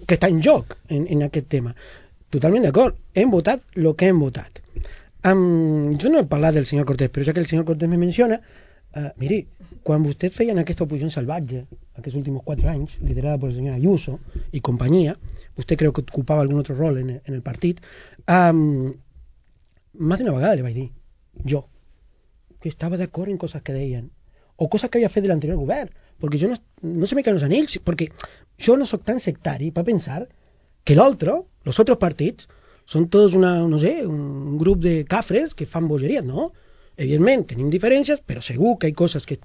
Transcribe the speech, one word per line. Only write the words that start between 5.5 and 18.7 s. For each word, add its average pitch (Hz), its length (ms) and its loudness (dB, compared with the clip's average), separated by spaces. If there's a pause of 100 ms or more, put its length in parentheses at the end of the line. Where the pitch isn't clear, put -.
jo 208 140 0
no 311 80 4
he 156 80 0
parlat 156 260 2
del 143 140 2
senyor 143 180 0
Cortés, 131 240 0
però 139 140 -2
ja 151 80 0
que 175 80 0
el 160 80 -4
senyor 160 160 0
Cortés 165 240 -2
me 175 80 2
menciona, 220 400 2 (560)
eh, 147 240 -8
miri, 160 220 -2 (440)
quan 151 220 2
vostès 160 300 -4
feien 220 260 0
aquesta - 240 -2
oposició 147 260 -4
salvatge, 131 520 -6 (340)
aquests 127 220 -8
últims 135 260 -6
quatre 147 260 0
anys, 147 300 -6
liderada 135 400 -2
pel 127 140 -4
senyor 131 200 -4
Ayuso 143 440 0 (320)
i 135 100 -6
companyia, 147 540 2 (420)
vostè 147 220 -2
creu 151 160 4
que 143 100 -4
ocupava 147 400 -2
algun 143 160 0
altre 139 160 -6
rol 151 240 0
en, 127 160 -6
en - 160 -12
el 127 80 -8
partit, 170 400 -4 (440)
am, 156 680 2 (1040)